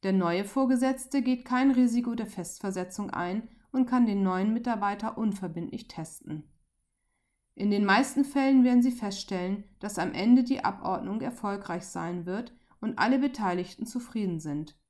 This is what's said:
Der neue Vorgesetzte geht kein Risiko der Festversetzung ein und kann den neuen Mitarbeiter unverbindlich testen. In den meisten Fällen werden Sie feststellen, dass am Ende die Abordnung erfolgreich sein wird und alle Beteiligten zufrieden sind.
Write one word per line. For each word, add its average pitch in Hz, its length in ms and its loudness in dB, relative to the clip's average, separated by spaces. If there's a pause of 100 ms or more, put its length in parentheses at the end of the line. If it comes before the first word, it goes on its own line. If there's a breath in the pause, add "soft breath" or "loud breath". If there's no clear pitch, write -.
Der 190 80 0
neue 185 320 2
Vorgesetzte 262 760 0
geht 247 240 0
kein 254 260 2
Risiko 240 420 2
der 226 140 -4
Festversetzung 185 840 -6
ein 185 360 -4 (240 loud breath)
und 262 140 2
kann 247 200 4
den 202 160 2
neuen 190 320 2
Mitarbeiter 214 640 -2
unverbindlich 190 680 -4
testen. - 560 -12 (1120)
In 208 160 0
den 202 140 4
meisten 269 400 4
Fällen 269 400 6
werden 247 160 6
Sie 247 100 2
feststellen, 196 720 -6 (160)
dass 208 180 -8
am - 140 -2
Ende 240 320 6
die 247 220 -2
Abordnung 190 560 -4
erfolgreich 196 640 -6
sein 175 400 -6
wird 208 280 -8 (260 soft breath)
und - 200 -6
alle 254 180 4
Beteiligten 220 720 -2
zufrieden 208 520 -4
sind. 151 400 -8 (100)